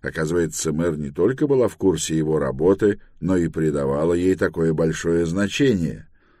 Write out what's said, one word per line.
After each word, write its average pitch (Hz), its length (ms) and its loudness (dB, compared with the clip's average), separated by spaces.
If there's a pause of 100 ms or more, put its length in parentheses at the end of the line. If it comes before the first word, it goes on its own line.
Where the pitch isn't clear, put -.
Оказывается, 80 720 -2
мэр 80 240 0
не 73 120 -6
только 113 380 0
была 131 220 2
в - 80 -16
курсе 82 400 0
его 78 200 0
работы, 80 640 2 (220)
но 90 160 0
и 85 100 2
придавала 73 680 0
ей 90 220 2
такое 82 380 -2
большое 85 520 0
значение. 98 840 -2 (300)